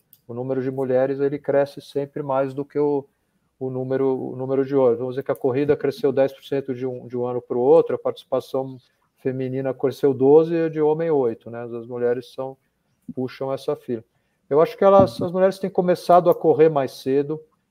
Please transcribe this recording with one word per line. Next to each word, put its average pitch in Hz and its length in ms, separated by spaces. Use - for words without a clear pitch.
o 120 80
número 131 280
de 131 80
mulheres, 131 480
ele 143 200
cresce 143 420
sempre 143 420
mais 135 300
do 135 100
que 139 160
o, 143 280
o 131 120
número, 131 640
o 131 40
número 131 300
de 139 100
homens. 120 220
Vamos 127 160
dizer 135 80
que - 100
a - 20
corrida 143 440
cresceu 139 340
dez 135 180
por - 140
cento 139 300
de 123 120
um, 123 220
de 120 80
um 123 100
ano 123 140
pro 123 180
outro, 147 360
a 120 40
participação 131 800
feminina 131 540
cresceu 135 400
doze 147 400
e 165 160
de 156 100
homem 156 300
oito, 123 400
né? 117 140
As 117 240
mulheres 123 440
são, 135 240
puxam 131 400
essa 135 220
fila. 120 300
Eu 143 120
acho 160 180
que 202 60
elas, 196 360
as 180 120
mulheres 185 260
têm 196 100
começado 180 600
a 165 40
correr 156 340
mais 139 240
cedo. 143 480